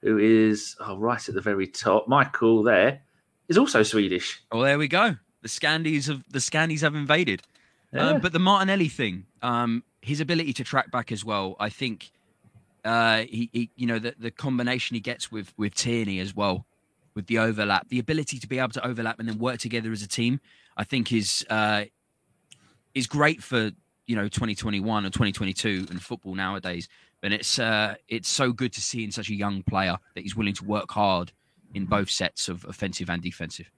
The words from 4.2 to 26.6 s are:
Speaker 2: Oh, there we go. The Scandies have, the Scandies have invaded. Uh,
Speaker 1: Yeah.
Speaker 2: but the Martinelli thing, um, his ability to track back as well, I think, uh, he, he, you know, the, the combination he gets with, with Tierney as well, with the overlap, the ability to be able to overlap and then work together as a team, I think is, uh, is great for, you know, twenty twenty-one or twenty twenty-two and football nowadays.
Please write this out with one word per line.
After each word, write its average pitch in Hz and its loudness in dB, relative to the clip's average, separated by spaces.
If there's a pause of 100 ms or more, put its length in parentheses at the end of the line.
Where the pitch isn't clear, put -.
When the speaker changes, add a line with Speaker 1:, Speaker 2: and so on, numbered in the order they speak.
Speaker 2:
Oh, 113 2
there 139 4
we 151 0
go. 180 2 (260)
The 117 -10
Scandies 156 0
have, 139 -4
the 135 -4
Scandies 156 0
have 151 2
invaded. 147 2 (520)
Uh, - -2 (160)
Speaker 1:
Yeah. - 4
Speaker 2:
but 175 0
the 165 2
Martinelli 190 4
thing, 95 -4 (180)
um, 120 0 (200)
his 143 -4
ability 165 0
to - -6
track - 0
back 120 -4
as 104 -6
well, 98 -2
I 104 -2
think, 113 -8 (760)
uh, 113 4
he, 113 -4
he, 120 -4
you 123 -4
know, 117 0
the, 117 -6
the 113 -8
combination 123 -2
he 117 -4
gets - -8
with, 104 -10
with 104 -2
Tierney 110 0
as 95 -6
well, 98 0 (480)
with 101 -8
the 117 2
overlap, 104 2
the 123 -2
ability 143 -4
to 113 -14
be 127 -4
able 131 0
to 123 -6
overlap 113 -4
and 113 -6
then 110 -6
work 123 -2
together 113 -6
as 104 -8
a 104 -10
team, 123 0 (360)
I - -4
think 127 -2
is, 107 0
uh, 107 2 (1120)
is 127 -2
great 147 0
for, 113 -2 (360)
you 117 -2
know, 104 -2
twenty 110 -2
twenty-one 104 -2
or 95 -4
twenty 104 0
twenty-two 95 -4
and 87 -10
football - -12
nowadays. 92 -6 (340)